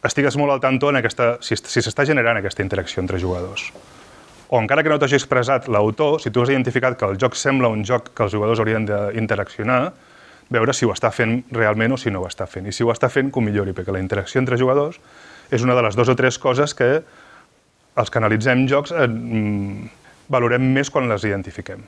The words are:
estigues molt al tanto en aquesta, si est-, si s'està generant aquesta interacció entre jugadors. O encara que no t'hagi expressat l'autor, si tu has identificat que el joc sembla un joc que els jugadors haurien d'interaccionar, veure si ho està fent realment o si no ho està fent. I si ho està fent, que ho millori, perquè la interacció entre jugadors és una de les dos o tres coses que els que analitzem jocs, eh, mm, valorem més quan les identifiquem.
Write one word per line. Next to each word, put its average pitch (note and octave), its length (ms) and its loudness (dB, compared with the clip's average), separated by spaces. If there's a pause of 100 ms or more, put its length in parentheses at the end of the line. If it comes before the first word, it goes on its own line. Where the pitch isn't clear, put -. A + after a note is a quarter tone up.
estigues C#3 320 0
molt C#3+ 160 2
al C3+ 80 -2
tanto C3 300 2
en C#3 80 2
aquesta, A#2 420 0
si - 160 -4
est-, - 80 -14
si - 160 -2
s'està A2+ 240 0
generant A#2+ 320 2
aquesta G2 240 -6
interacció F#2+ 400 -4
entre F#2 160 -4
jugadors. F2+ 540 -6 (800)
O B2 80 4
encara C#3 240 2
que D#3 60 2
no D3+ 100 2
t'hagi C#3 160 2
expressat B2+ 480 0
l'autor, A#2 560 2
si - 80 -4
tu A#2+ 140 2
has B2+ 100 2
identificat B2+ 460 0
que G2+ 100 0
el G2 80 -2
joc B2 160 0
sembla C3 400 0
un G#2+ 80 -4
joc A2 320 -2
que G#2+ 140 0
els G#2 80 -4
jugadors A2 260 2
haurien A2 240 0
d'interaccionar, G#2 960 -2 (720)
veure A#2+ 240 2
si - 80 0
ho A2 80 2
està - 160 0
fent A#2 300 0 (100)
realment A2+ 460 0
o - 20 -6
si A#2 160 -4
no F#2 80 -4
ho F#2 80 -6
està - 160 -8
fent. F#2 240 -10
I F#2+ 60 -8
si A#2+ 100 0
ho A#2 80 2
està A#2+ 160 0
fent, C3+ 240 0
que B2+ 80 0
ho - 0 -
millori, G#2 320 0
perquè F#2+ 220 -6
la F#2+ 80 -2
interacció G2+ 400 -2
entre B2 180 0
jugadors C#3+ 380 0 (500)
és A#2+ 160 0
una B2+ 80 4
de B2 140 4
les G#2 100 -2
dos A#2+ 140 4
o B2 80 6
tres B2+ 180 2
coses C#3 400 0
que C3 220 4 (1000)
els A#2 120 0
que - 120 -2
analitzem A#2 480 2
jocs, D3 240 0
eh, D3+ 140 2
mm, G#2+ 840 -4 (400)
valorem B2 440 2
més C#3 200 0
quan B2+ 160 0
les G#2 160 0
identifiquem. G2 640 -6